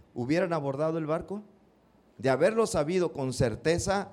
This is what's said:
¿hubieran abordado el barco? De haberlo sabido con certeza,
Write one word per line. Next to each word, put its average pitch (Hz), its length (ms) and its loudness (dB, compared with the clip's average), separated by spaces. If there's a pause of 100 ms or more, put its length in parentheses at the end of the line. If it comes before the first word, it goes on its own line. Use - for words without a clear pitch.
(140)
¿hubieran 160 380 0
abordado 151 460 -2
el 160 80 -4
barco? 165 360 -4 (760)
De 135 140 0
haberlo 196 360 4
sabido 165 460 0
con 131 200 -4
certeza, 170 800 0